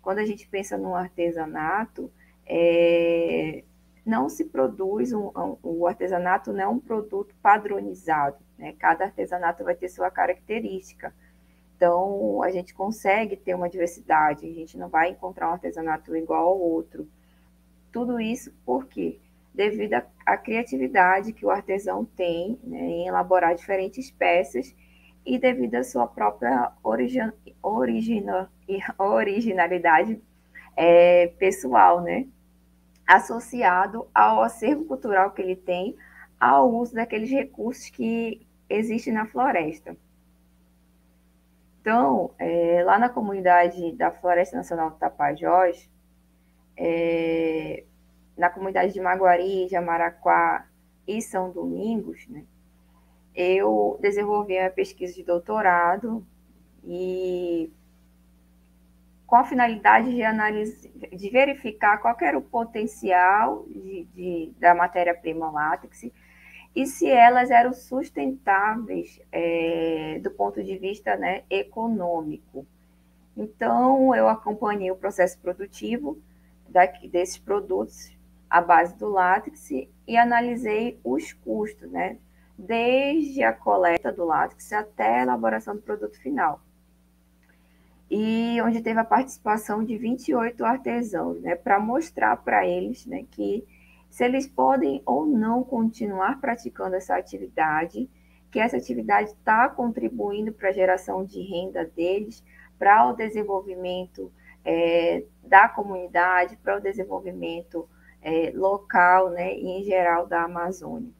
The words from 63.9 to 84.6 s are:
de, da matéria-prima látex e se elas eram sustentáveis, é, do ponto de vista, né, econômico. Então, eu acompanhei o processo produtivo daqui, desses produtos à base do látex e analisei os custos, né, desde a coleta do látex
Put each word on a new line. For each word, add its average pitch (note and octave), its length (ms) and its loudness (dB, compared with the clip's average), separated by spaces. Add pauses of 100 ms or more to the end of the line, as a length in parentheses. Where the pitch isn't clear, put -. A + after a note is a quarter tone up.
de, F3 440 -8
da F3 160 6
matéria-prima F3 760 -2
látex D#3 600 -6 (680)
e C4 100 -2
se - 220 -2
elas B3 440 8
eram A#3+ 200 6
sustentáveis, G#3+ 1500 -4 (100)
é, E3 920 -2
do F#3+ 120 -6
ponto G3+ 280 -4
de F#3+ 160 -8
vista, G3 400 -6
né, F3+ 320 -6
econômico. F3 1160 -6 (720)
Então, B3 760 2
eu A3 160 4
acompanhei G#3 640 -2
o F#3 60 -4
processo F#3 420 0
produtivo G#3+ 800 -8 (500)
daqui, F3+ 380 4
desses F3+ 320 -2
produtos G3 760 -6 (380)
à E3+ 100 6
base E3+ 360 4
do G#3+ 120 -6
látex F#3+ 640 0
e - 460 -6
analisei A#3+ 880 0
os C4 280 -4
custos, - 580 -8
né, F#3 280 -6 (400)
desde C4+ 840 0
a A3+ 80 4
coleta F#3 600 0
do F#3+ 120 -6
látex D#3+ 480 -4